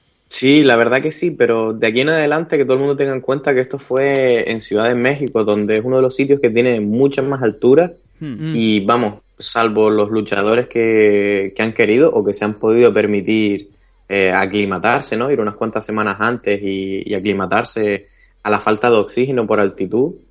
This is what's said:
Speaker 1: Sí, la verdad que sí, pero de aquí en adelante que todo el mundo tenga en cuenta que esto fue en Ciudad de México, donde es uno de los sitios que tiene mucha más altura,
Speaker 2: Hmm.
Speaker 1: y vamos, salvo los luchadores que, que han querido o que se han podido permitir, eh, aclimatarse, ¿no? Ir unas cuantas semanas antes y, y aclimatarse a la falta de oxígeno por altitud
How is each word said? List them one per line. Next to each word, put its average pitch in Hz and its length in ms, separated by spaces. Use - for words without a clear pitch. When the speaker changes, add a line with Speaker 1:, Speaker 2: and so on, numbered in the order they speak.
Speaker 1:
Sí, 143 300
la 131 140
verdad 117 260
que 156 100
sí, 175 200
pero 113 420
de 113 140
aquí 113 140
en 147 80
adelante 156 460
que 139 80
todo 127 120
el 131 60
mundo 139 140
tenga 139 200
en 131 40
cuenta 143 360
que 127 60
esto 131 180
fue 131 720
en 113 100
Ciudad 107 260
de 123 60
México, 123 500
donde 104 340
es 107 60
uno 127 120
de 131 80
los 127 120
sitios 139 240
que 123 120
tiene 120 280
mucha 131 440
más 135 180
altura, 131 500
Speaker 2:
Hmm. 156 320
Speaker 1:
y 110 280
vamos, 110 460
salvo 110 500
los 104 200
luchadores 107 580
que, 104 880
que 110 80
han 110 80
querido 113 400
o 107 100
que 101 120
se - 100
han 107 120
podido 113 380
permitir, 104 760
eh, 95 240
aclimatarse, 98 840
¿no? 127 160
Ir 131 80
unas 104 160
cuantas 110 300
semanas 107 340
antes 107 420
y, 95 480
y 104 40
aclimatarse 101 960
a 104 60
la 104 100
falta 110 300
de 117 80
oxígeno 123 500
por 104 140
altitud 101 540